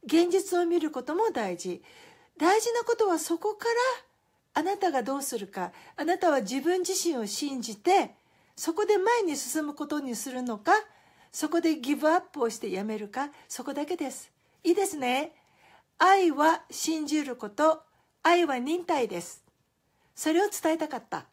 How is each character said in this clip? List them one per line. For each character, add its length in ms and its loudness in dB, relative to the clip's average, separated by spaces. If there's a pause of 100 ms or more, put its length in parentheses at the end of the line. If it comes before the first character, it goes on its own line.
現 260 4
実 280 0
を 60 2
見 160 2
る 100 -2
こ 120 -8
と 120 -6
も 160 2
大 260 -4
事。 260 -8 (560)
大 220 4
事 120 -2
な 100 0
こ 140 0
と 120 2
は 100 2
そ 200 -4
こ 160 -2
か 120 -6 (880)
ら、 80 -2
あ 0 -
な 160 -2
た 120 2
が 120 0
ど 160 -4
う 40 -8
す 160 -6
る 100 -8
か。 240 -8 (240)
あ 80 -6
な 140 2
た 120 2
は 100 2
自 200 -4
分 200 0
自 120 -4
身 260 -2
を 80 -4
信 340 -6
じ 160 -10
て、 380 2 (420)
そ 160 -4
こ 140 0
で 120 4
前 240 2
に 140 -2
進 300 -6
む 80 -8
こ 120 -8
と 140 -4
に 160 -6
す 140 -10
る 120 -6
の 160 -6
か、 140 2 (580)
そ 200 -6
こ 100 2
で 160 0
ギ 180 -2
ブ 140 2
ア 80 6
ッ 60 4
プ 180 -10
を 100 2
し 80 -12
て 120 -6
や 140 -4
め 140 -4
る 100 -10
か、 200 -6 (200)
そ 140 -12
こ 120 -8
だ 100 -4
け 120 -6
で 140 -4
す。 220 -18 (320)
い 80 4
い 20 6
で 120 2
す 100 -6
ね。 360 -2 (680)
愛 340 6
は 360 4
信 380 -4
じ 180 0
る 120 -8
こ 120 -10
と、 320 2 (440)
愛 200 6
は 140 -2
忍 260 -2
耐 220 0
で 140 -6
す。 240 -16 (720)
そ 160 -2
れ 100 4
を 60 2
伝 240 -2
え 40 2
た 120 -2
か 80 -8
っ 120 -10
た。 240 -8